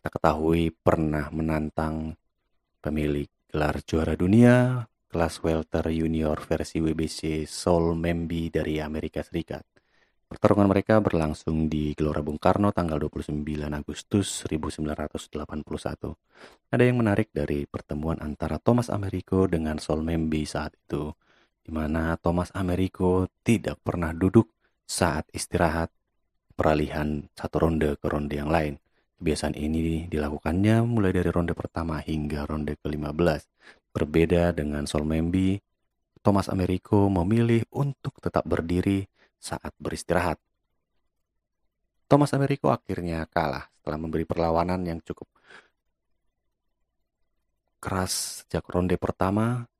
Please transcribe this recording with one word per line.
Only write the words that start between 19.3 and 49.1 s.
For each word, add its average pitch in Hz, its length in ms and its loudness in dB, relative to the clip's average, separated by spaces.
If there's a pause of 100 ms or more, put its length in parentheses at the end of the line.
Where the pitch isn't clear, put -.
dengan 78 320 -2
Saul 78 240 -2
Membi 80 400 0
saat 76 320 -6
itu, 73 320 -6 (560)
di 80 80 -10
mana 80 400 -2
Thomas 87 400 -2
Americo 92 720 0 (160)
tidak 95 400 0
pernah 82 320 -4
duduk 92 400 4 (320)
saat 147 480 0
istirahat - 560 0 (640)
peralihan 76 800 0
satu - 320 0
ronde 76 320 0
ke - 80 -6
ronde 73 320 -2
yang 73 160 0
lain. 76 240 0 (400)
Kebiasaan 78 400 -2
ini 80 480 -2
dilakukannya 85 800 0
mulai 110 240 2
dari 87 240 0
ronde 85 240 0
pertama 82 480 -6
hingga 76 400 -4
ronde 76 320 -6
kelima 76 320 -6
belas. 78 400 0 (400)
Berbeda 82 640 2
dengan 73 320 -4
Saul 76 240 -2
Membi, 92 480 2 (640)
Thomas 101 240 2
Americo 98 640 0
memilih 113 640 2
untuk - 480 -4
tetap - 240 -2
berdiri 90 640 0 (300)
saat - 400 -10
beristirahat. 85 560 -2 (1700)
Thomas 143 320 4
Americo 139 320 2
akhirnya 87 560 -2
kalah - 480 -4
setelah 76 240 -8
memberi 80 320 -4
perlawanan 85 560 0
yang 82 160 -6
cukup - 240 -14 (2500)
keras - 640 -4
sejak - 240 -4
ronde 90 320 0
pertama. 107 640 0 (160)